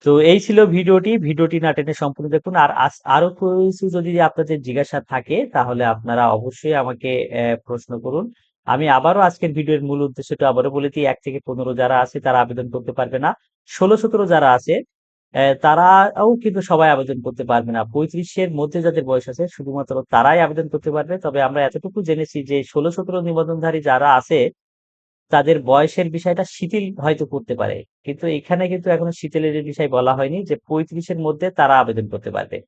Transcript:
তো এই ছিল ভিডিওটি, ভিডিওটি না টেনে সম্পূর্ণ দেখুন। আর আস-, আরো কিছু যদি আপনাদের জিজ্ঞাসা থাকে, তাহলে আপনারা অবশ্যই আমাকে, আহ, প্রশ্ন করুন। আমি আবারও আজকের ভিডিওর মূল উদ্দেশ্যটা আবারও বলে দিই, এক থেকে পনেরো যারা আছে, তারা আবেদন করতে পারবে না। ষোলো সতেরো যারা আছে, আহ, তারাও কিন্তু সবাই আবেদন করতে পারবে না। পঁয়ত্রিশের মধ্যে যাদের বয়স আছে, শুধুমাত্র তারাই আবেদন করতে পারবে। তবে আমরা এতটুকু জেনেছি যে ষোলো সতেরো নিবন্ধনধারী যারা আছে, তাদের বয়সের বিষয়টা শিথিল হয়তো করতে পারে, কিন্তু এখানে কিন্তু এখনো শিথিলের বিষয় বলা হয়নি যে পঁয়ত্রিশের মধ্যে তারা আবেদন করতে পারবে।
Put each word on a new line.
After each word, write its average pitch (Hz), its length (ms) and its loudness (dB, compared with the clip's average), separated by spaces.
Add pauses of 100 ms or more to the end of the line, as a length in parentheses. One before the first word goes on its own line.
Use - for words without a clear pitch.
তো 147 160 6
এই 170 200 6
ছিল 208 260 6
ভিডিওটি, 185 520 2
ভিডিওটি 160 420 0
না 156 120 0
টেনে 151 220 -4
সম্পূর্ণ 147 360 -6
দেখুন। 160 260 -2
আর 147 140 4
আস-, - 340 -2
আরো 160 300 2
কিছু 190 560 0
যদি 175 300 -2
আপনাদের 156 400 0
জিজ্ঞাসা 135 400 -4
থাকে, 139 460 -4
তাহলে 123 380 -2
আপনারা 117 440 0
অবশ্যই 123 460 -2
আমাকে, 127 360 -4 (220)
আহ, 117 320 -2
প্রশ্ন 120 360 -10
করুন। 156 300 -6 (340)
আমি 143 240 -2
আবারও 147 320 4
আজকের 170 320 0
ভিডিওর 151 300 -2
মূল 143 200 -4
উদ্দেশ্যটা 139 460 -4
আবারও 127 220 0
বলে 143 200 -4
দিই, 147 160 -2
এক 131 180 -2
থেকে 139 220 -8
পনেরো 127 280 -6
যারা 127 260 2
আছে, 127 200 -4
তারা 127 200 2
আবেদন 120 300 -4
করতে 123 220 -8
পারবে 127 260 -4
না। 131 160 -2 (320)
ষোলো 196 300 2
সতেরো 214 300 0
যারা 151 260 6
আছে, 156 300 0 (520)
আহ, 135 200 2
তারাও 190 840 4
কিন্তু 208 260 -4
সবাই 160 280 4
আবেদন 135 320 -2
করতে 123 220 -8
পারবে 120 280 0
না। 113 120 -2
পঁয়ত্রিশের 160 680 -4
মধ্যে 151 320 -4
যাদের 160 220 0
বয়স 131 240 -2
আছে, 165 200 -6
শুধুমাত্র 135 640 -8
তারাই 135 300 4
আবেদন 156 280 -2
করতে 151 220 -6
পারবে। 151 280 -6
তবে 143 240 -2
আমরা 139 220 0
এতটুকু 190 380 -6
জেনেছি 156 420 -4
যে 139 200 -4
ষোলো 151 260 -2
সতেরো 180 300 -6
নিবন্ধনধারী 165 600 -4
যারা 143 340 2
আছে, 131 360 2 (760)
তাদের 147 340 2
বয়সের 151 480 2
বিষয়টা 175 340 0
শিথিল 196 560 -6
হয়তো 147 260 -2
করতে 123 280 -6
পারে, 101 300 -6 (200)
কিন্তু 143 220 -8
এখানে 175 420 -2
কিন্তু 180 220 -4
এখনো 170 220 0
শিথিলের 151 520 -4
বিষয় 147 240 -4
বলা 127 260 2
হয়নি 143 300 -4
যে 151 120 -4
পঁয়ত্রিশের 160 640 -6
মধ্যে 156 320 -4
তারা 135 280 4
আবেদন 113 300 -2
করতে 107 220 -10
পারবে। 98 380 -8